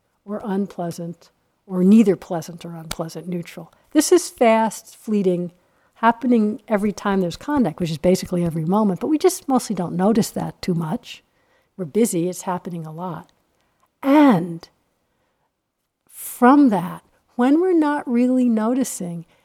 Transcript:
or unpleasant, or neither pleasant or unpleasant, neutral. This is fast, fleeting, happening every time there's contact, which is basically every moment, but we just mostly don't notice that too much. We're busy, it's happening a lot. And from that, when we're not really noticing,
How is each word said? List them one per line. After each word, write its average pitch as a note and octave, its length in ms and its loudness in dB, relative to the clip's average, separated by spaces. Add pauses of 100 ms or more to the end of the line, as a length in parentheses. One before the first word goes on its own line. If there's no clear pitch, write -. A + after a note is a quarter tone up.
(240)
or G#3 200 -8
unpleasant, F3+ 840 -8 (360)
or F#3 180 0
neither G3+ 320 6
pleasant E3+ 480 -10
or E3+ 100 -14
unpleasant, D#3+ 540 -12
neutral. E3+ 440 -10 (180)
This D4+ 220 2
is - 180 2
fast, A3+ 680 0
fleeting, F3+ 560 -2 (420)
happening A#3 760 0
every G#3 240 -2
time G3 280 -2
there's E3+ 160 -4
contact, B3+ 440 -2
which E3 100 -4
is D#3+ 80 -6
basically F3+ 460 0
every E3 200 -4
moment, F#3+ 360 0
but - 80 -6
we D#4 100 0
just - 300 0
mostly B3 260 -2
don't E3+ 220 -6
notice G#3 340 2
that E3 320 -10
too F#3 120 -2
much. E3 500 -8 (520)
We're F#3 80 -8
busy, F3+ 440 0
it's F3+ 140 -10
happening F3 440 -8
a D#3 60 -16
lot. E3 400 -12 (720)
And A#3 640 4 (1400)
from C#4 600 4
that, F3 340 -4 (340)
when C#4 240 2
we're F#4 180 2
not D4 320 -2
really B3 380 2
noticing, G#3+ 800 -4 (180)